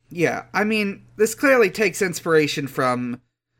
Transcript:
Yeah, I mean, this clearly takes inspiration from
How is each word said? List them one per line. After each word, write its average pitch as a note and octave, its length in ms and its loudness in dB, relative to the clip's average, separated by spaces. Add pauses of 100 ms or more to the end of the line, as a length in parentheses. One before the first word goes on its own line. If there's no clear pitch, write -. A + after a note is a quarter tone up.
Yeah, C3 440 -2
I F#3+ 100 0
mean, G#3 420 -4 (100)
this A3 180 0
clearly B3+ 380 4
takes G3+ 320 -2
inspiration D#3 640 0
from B2 520 -2 (400)